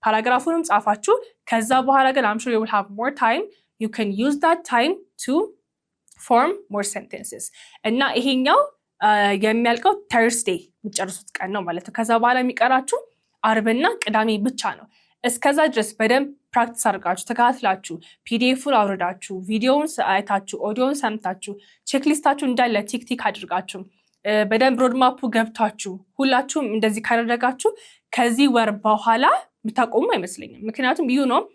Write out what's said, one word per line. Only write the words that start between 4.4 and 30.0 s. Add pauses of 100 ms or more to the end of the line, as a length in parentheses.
time (260)
to (880)
form (140)
more
sentences. (400)
እና (120)
ይሄኛው፣ (400)
uh,
የሚያልቀው (120)
ተርስዴይ (120)
የምትጨርሱት
ቀን
ነው
ማለት
ነው።
ከዛ
በኋላ
የሚቀራችሁ (440)
አርብና (120)
ቅዳሜ (100)
ብቻ (120)
ነው። (380)
እስከዛ
ድረስ
በደንብ (240)
ፕራክቲስ
አድርጋችሁ፣
ተከታትላችሁ፣ (280)
ፒ
ዲ
ኤፉን
አውርዳችሁ፣ (100)
ቪዲዮውን
ስ-፣
አይታችሁ፣
ኦዲዮውን
ሰምታችሁ፣ (340)
ቼክሊስታችሁ
እንዳለ
ቲክ
ቲክ
አድርጋችሁ፣ (440)
እ፣ (100)
በደንብ
ሮድማፑ (100)
ገብታችሁ፣ (220)
ሁላችሁም
እንደዚህ
ካደረጋችሁ (420)
ከዚህ
ወር (100)
በኋላ (320)
የምታቆሙ